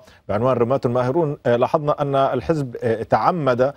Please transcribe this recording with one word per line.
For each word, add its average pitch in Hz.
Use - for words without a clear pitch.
بعنوان 117
رماة 120
ماهرون. 131
آه، 120
لاحظنا 147
أن 143
الحزب، 135
آه، 113
تعمد 127